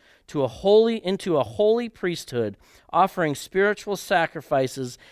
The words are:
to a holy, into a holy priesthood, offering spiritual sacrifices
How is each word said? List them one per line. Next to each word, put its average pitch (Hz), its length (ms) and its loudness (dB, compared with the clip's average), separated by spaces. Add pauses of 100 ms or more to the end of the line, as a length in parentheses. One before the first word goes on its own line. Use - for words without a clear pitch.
(280)
to 147 140 -4
a 127 60 0
holy, 220 560 2
into 185 320 -2
a 127 80 2
holy 214 440 0
priesthood, 123 680 -6 (360)
offering 170 420 2
spiritual 202 600 -2
sacrifices 139 1000 -2 (140)